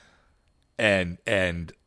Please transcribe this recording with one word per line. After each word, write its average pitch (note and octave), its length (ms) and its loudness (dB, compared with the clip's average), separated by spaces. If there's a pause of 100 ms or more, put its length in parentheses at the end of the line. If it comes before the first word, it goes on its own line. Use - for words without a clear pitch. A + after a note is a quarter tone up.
(800)
And, F#2 460 2
and, F2 480 -2 (140)